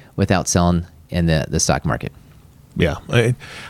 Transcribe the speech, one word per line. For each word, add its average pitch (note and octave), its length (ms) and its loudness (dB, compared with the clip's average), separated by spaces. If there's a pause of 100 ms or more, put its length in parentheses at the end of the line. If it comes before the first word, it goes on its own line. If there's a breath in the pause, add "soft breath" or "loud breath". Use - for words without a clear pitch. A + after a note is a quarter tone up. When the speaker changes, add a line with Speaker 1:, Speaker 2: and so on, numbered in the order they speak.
(160 soft breath)
Speaker 1:
without F#2+ 320 0
selling F2 380 2 (240)
in F2 160 0
the, D#2 220 2
the D#2+ 120 -2
stock - 260 0
market. - 260 -4 (640)
Speaker 2:
Yeah. D#2 220 0 (120)
I, A#2+ 260 2 (340 loud breath)